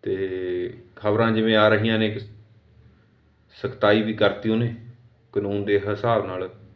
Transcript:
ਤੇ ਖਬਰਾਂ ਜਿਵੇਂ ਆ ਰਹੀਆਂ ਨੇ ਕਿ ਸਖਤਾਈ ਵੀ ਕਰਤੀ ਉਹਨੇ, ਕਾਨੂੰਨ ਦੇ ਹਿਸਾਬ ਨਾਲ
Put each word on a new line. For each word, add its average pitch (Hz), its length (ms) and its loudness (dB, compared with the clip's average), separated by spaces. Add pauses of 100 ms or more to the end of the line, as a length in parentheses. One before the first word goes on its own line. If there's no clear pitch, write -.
ਤੇ 92 800 -6 (120)
ਖਬਰਾਂ 110 360 0
ਜਿਵੇਂ 110 240 2
ਆ 107 120 6
ਰਹੀਆਂ 110 320 2
ਨੇ 110 100 0
ਕਿ 104 100 -8 (1300)
ਸਖਤਾਈ - 520 2
ਵੀ 107 120 -2
ਕਰਤੀ 107 360 0
ਉਹਨੇ, 117 260 0 (580)
ਕਾਨੂੰਨ 101 320 -2
ਦੇ 101 140 2
ਹਿਸਾਬ 104 460 0
ਨਾਲ 92 240 -8 (260)